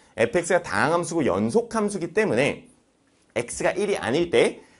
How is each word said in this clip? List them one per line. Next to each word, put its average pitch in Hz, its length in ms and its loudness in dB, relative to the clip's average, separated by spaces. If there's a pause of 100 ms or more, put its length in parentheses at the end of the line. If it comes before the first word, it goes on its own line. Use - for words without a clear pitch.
(160)
에프엑스가 170 460 2
다항함수고 156 640 0
연속함수기 165 880 -2
때문에 127 540 0 (680)
X가 120 380 -2
일이 202 240 -2
아닐 160 340 -2
때, 147 320 2 (180)